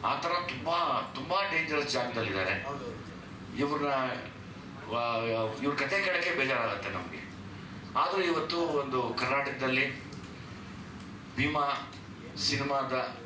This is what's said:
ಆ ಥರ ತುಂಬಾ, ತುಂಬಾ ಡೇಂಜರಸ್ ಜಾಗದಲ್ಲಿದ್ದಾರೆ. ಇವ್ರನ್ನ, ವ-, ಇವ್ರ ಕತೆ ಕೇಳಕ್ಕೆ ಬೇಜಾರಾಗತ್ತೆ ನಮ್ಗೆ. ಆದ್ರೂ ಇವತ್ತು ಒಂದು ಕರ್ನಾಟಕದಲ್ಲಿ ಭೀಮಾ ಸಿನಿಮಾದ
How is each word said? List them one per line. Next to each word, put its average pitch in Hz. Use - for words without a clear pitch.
ಆ -
ಥರ 170
ತುಂಬಾ, 170
ತುಂಬಾ 185
ಡೇಂಜರಸ್ 151
ಜಾಗದಲ್ಲಿದ್ದಾರೆ. 110
ಇವ್ರನ್ನ, 143
ವ-, 113
ಇವ್ರ 143
ಕತೆ 139
ಕೇಳಕ್ಕೆ 180
ಬೇಜಾರಾಗತ್ತೆ 113
ನಮ್ಗೆ. -
ಆದ್ರೂ 196
ಇವತ್ತು 170
ಒಂದು 135
ಕರ್ನಾಟಕದಲ್ಲಿ 131
ಭೀಮಾ 143
ಸಿನಿಮಾದ 131